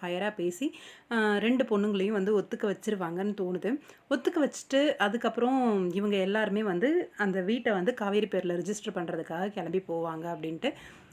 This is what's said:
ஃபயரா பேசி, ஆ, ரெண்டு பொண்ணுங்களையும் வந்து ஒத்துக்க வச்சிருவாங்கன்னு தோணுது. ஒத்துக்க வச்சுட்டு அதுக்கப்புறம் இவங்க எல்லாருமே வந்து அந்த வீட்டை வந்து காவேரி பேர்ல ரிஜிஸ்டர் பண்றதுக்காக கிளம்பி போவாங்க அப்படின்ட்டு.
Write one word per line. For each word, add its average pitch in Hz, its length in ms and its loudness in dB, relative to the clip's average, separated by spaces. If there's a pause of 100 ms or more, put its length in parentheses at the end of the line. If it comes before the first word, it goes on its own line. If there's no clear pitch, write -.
ஃபயரா 185 340 -2
பேசி, 180 400 -2 (360)
ஆ, 214 280 4
ரெண்டு 240 260 4
பொண்ணுங்களையும் 208 480 2
வந்து 202 280 2
ஒத்துக்க 196 360 -2
வச்சிருவாங்கன்னு 190 640 -2
தோணுது. 180 380 -2 (320)
ஒத்துக்க 285 400 2
வச்சுட்டு 277 460 2
அதுக்கப்புறம் 226 960 2
இவங்க 202 240 0
எல்லாருமே 202 460 0
வந்து 220 540 2
அந்த 190 240 0
வீட்டை 226 320 0
வந்து 180 220 0
காவேரி 208 320 0
பேர்ல 180 340 -2
ரிஜிஸ்டர் 202 340 -6
பண்றதுக்காக 170 540 -4
கிளம்பி 180 300 -4
போவாங்க 165 460 -4
அப்படின்ட்டு. 165 480 -4 (400)